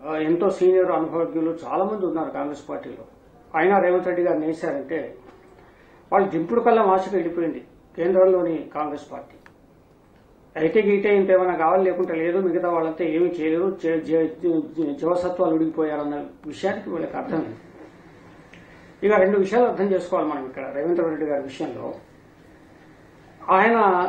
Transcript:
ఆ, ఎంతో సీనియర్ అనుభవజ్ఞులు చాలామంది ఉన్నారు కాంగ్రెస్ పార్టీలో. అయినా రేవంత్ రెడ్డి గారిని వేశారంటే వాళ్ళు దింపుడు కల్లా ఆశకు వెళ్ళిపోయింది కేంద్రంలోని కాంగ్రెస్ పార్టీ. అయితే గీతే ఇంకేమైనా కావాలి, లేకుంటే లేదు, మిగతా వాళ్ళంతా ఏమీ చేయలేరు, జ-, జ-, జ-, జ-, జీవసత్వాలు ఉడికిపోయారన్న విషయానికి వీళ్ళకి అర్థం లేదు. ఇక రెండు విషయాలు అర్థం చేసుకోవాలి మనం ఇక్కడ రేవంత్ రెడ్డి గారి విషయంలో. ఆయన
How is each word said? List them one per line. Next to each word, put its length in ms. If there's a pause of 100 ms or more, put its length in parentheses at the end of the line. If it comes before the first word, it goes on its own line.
ఆ, 100
ఎంతో 340
సీనియర్ 400
అనుభవజ్ఞులు 720
చాలామంది 420
ఉన్నారు 240
కాంగ్రెస్ 380
పార్టీలో. 360 (500)
అయినా 240
రేవంత్ 280
రెడ్డి 160
గారిని 240
వేశారంటే 720 (960)
వాళ్ళు 180
దింపుడు 300
కల్లా 220
ఆశకు 340
వెళ్ళిపోయింది 480 (320)
కేంద్రంలోని 800
కాంగ్రెస్ 380
పార్టీ. 240 (1200)
అయితే 240
గీతే 360
ఇంకేమైనా 400
కావాలి, 280
లేకుంటే 300
లేదు, 240
మిగతా 320
వాళ్ళంతా 340
ఏమీ 220
చేయలేరు, 560
జ-, 260
జ-, 220 (120)
జ-, 200 (140)
జ-, 240
జీవసత్వాలు 540
ఉడికిపోయారన్న 720 (220)
విషయానికి 440
వీళ్ళకి 260
అర్థం 220
లేదు. 220 (1500)
ఇక 60
రెండు 260
విషయాలు 260
అర్థం 280
చేసుకోవాలి 360
మనం 180
ఇక్కడ 280
రేవంత్ 260
రెడ్డి 260
గారి 160
విషయంలో. 520 (1600)
ఆయన 260 (320)